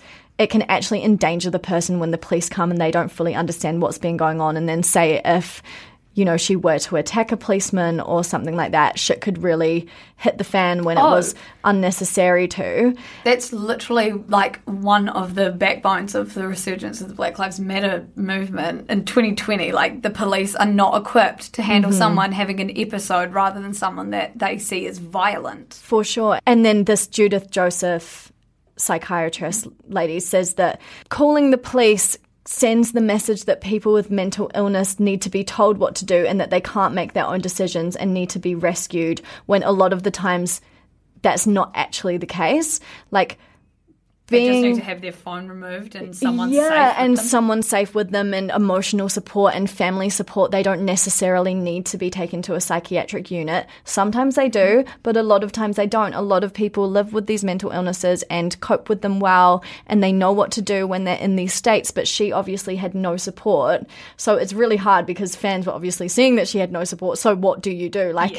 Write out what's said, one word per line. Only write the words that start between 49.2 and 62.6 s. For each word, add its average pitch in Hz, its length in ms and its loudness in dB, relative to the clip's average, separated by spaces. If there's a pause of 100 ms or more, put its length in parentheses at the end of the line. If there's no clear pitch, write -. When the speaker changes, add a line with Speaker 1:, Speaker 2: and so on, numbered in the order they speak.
Speaker 1:
and 196 160 -2
family 190 400 -2
support. 196 420 0
They 196 120 2
don't 196 220 0
necessarily 185 680 0
need 180 340 -4
to 196 100 -6
be 180 120 -4
taken 180 340 -6
to 175 120 -6
a 175 60 -4
psychiatric 175 680 -4
unit. 170 380 -4 (160)
Sometimes 233 520 0
they 269 120 0
do, 226 120 0
Speaker 2:
Mm. 214 260 4 (180)
Speaker 1:
but 226 140 0
a 226 60 2
lot 208 200 4
of 202 80 -6
times 214 240 -4
they 202 120 0
don't. 208 260 0
A - 80 -4
lot 196 240 2
of 196 80 -6
people 202 360 -2
live 202 220 0
with 214 160 -2
these 208 160 -2
mental 196 280 -4
illnesses 180 580 -2
and 170 320 -2
cope - 260 0
with 208 140 -2
them 196 180 -2
well, 180 420 6 (260)
and 214 140 4
they 190 120 4
know 185 180 4
what 202 200 2
to 226 100 -4
do 190 260 -2
when 185 160 -4
they're 180 140 -2
in 196 180 0
these 185 180 -2
states, - 380 2
but - 160 -4
she 208 240 -2
obviously 190 460 -4